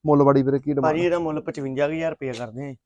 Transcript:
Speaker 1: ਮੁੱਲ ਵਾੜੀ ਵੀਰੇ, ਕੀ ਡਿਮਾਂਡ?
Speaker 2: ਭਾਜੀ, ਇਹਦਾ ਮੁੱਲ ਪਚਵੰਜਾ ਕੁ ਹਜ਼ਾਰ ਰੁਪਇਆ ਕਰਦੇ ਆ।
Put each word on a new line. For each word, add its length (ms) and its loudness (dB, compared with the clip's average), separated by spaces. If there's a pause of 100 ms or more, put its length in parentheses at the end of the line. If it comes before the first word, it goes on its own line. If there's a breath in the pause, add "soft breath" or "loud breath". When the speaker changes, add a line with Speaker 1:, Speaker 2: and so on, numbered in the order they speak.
Speaker 1:
ਮੁੱਲ 160 6
ਵਾੜੀ 200 6
ਵੀਰੇ, 160 0
ਕੀ 140 -4
ਡਿਮਾਂਡ? 220 0
Speaker 2:
ਭਾਜੀ, 120 0
ਇਹਦਾ 120 0
ਮੁੱਲ 220 -4
ਪਚਵੰਜਾ 480 -4
ਕੁ 60 -4
ਹਜ਼ਾਰ 160 -4
ਰੁਪਇਆ 220 -8
ਕਰਦੇ 380 -10
ਆ। 20 -14 (140)